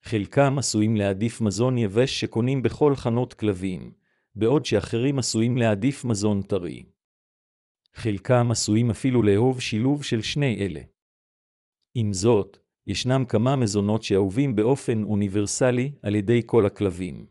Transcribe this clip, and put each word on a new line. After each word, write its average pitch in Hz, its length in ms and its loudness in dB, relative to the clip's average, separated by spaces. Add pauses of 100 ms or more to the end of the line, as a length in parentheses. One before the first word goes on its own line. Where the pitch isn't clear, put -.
חלקם 135 560 0
עשויים 110 380 0
להעדיף 101 440 -2
מזון 117 380 0
יבש 117 420 0
שקונים 127 420 -2
בכל 139 340 2
חנות 120 380 -4
כלבים, 92 580 -4 (420)
בעוד 113 300 2
שאחרים 117 540 0
עשויים 117 380 0
להעדיף 113 480 0
מזון 104 380 0
טרי. 85 420 -6 (1080)
חלקם 117 560 0
עשויים 113 400 2
אפילו 123 320 2
לאהוב 117 380 2
שילוב 131 440 -2
של 113 180 -2
שני 139 380 -2
אלה. 82 200 -4 (1120)
עם 107 180 0
זאת, 101 460 2 (280)
ישנם 123 420 0
כמה 123 280 2
מזונות 104 460 0
שאהובים 101 540 0
באופן 113 460 0
אוניברסלי 104 920 0 (100)
על 104 120 -2
ידי 107 320 2
כל 113 200 4
הכלבים. 90 640 -4